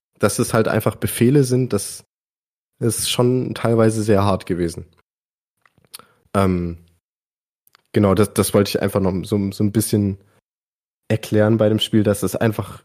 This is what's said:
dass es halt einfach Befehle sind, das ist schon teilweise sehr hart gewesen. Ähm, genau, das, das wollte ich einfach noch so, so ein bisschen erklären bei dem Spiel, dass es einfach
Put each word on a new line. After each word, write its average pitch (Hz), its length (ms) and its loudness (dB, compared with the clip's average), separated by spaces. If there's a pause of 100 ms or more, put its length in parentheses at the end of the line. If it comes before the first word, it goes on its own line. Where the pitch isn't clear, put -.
(180)
dass - 200 0
es 123 160 -2
halt 110 140 2
einfach 110 280 0
Befehle 127 480 2
sind, 127 280 -2
das - 320 -6 (760)
ist 120 300 -2
schon 123 440 0
teilweise 113 480 2
sehr 101 220 2
hart 95 220 0
gewesen. 85 400 -4 (1500)
Ähm, 90 440 0 (1120)
genau, 101 220 4
das, 101 200 0
das - 200 -2
wollte 101 160 4
ich - 120 -2
einfach 101 180 -2
noch 92 120 0 (120)
so, 98 280 -2
so 107 120 -2
ein 101 80 0
bisschen 101 460 0 (880)
erklären 110 480 2
bei 107 120 2
dem 107 100 2
Spiel, 107 240 0
dass 101 200 0
es - 140 -4
einfach - 480 -4